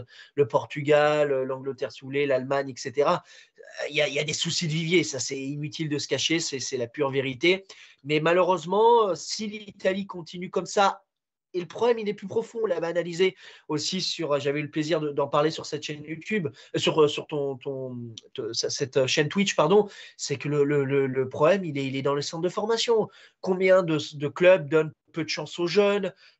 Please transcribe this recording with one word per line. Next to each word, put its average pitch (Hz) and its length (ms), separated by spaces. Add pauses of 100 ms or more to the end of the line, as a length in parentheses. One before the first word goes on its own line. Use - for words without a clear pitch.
(340)
le 143 140
Portugal, 147 800
euh, 131 140
l'Angleterre, 131 480
si - 80
vous 135 60
voulez, 143 180
l'Allemagne, 135 440
et 127 60
cetera, 143 480 (340)
euh, - 320
il 147 60
y 147 60
a, 147 80
il 131 40
y 139 60
a 151 60
des 151 80
soucis - 340
de 151 60
vivier, 165 320
ça 131 140
c'est 139 200
inutile 147 480
de 143 120
se - 100
cacher, 156 320
c'est, 135 180
c'est 127 180
la 120 100
pure 139 240
vérité. 135 520 (400)
Mais 151 160
malheureusement, 185 880
euh, 170 80
si - 320
l'Italie 202 580
continue 180 440
comme 180 160
ça, - 360 (520)
et 180 80
le 165 60
problème, 226 320
il 208 100
est 208 40
plus 202 140
profond, 220 360
on - 20
l'avait 165 220
analysé 170 460 (360)
aussi 156 320
sur, 156 320
euh, 143 60
j'avais 143 200
eu 147 40
le 147 60
plaisir 156 300
de, 151 120
d'en 139 180
parler 156 220
sur 156 140
cette 151 180
chaîne 151 200
YouTube, 160 460 (260)
euh, 151 40
sur, 151 220
euh, 147 60
sur 147 200
ton, 139 280
ton, 131 420 (360)
te-, 113 180
ce-, 120 160
cette, 131 300
euh, 131 100
chaîne 151 220
Twitch, 196 260
pardon, 196 320 (300)
c'est - 180
que 143 140
le, 143 160
le, 143 180
le, 135 240
le 127 220
problème, 165 340
il 147 140
est, 135 80
il 131 100
est 135 60
dans 139 120
les 143 100
centres 170 200
de 180 60
formation. 220 580 (320)
Combien 185 440
de, 160 160 (180)
de 143 100
clubs 180 400
donnent 156 240 (220)
peu 160 100
de 160 60
chance - 280
aux 175 100
jeunes ? 202 440 (280)